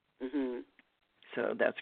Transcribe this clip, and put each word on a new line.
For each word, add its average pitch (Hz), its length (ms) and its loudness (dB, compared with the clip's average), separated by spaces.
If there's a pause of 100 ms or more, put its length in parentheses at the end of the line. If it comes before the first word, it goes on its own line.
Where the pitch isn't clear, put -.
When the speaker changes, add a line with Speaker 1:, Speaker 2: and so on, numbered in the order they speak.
(220)
Speaker 1:
Mm-hmm. 131 360 -2 (800)
Speaker 2:
So 110 220 0
that's - 240 4